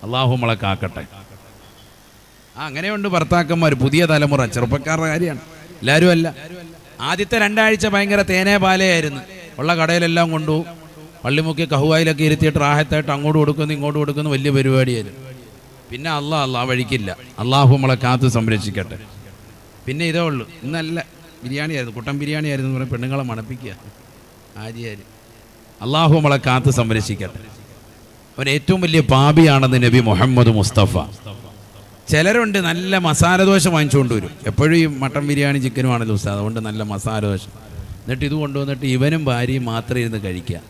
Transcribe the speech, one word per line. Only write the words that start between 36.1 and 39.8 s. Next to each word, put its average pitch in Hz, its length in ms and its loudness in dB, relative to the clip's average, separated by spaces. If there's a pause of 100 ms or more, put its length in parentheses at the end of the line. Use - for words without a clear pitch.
ഉസ്താദ്, 101 180 -4
അതുകൊണ്ട് 110 320 -4
നല്ല 107 120 -8 (120)
മസാല 107 300 -4 (100)
ദോശ. 92 120 -6 (580)
എന്നിട്ട് 127 260 -6
ഇത് 143 140 -4
കൊണ്ടുവന്നിട്ട് 139 440 -6 (100)
ഇവനും 151 340 0
ഭാര്യയും 123 420 -2
മാത്രം 113 300 -4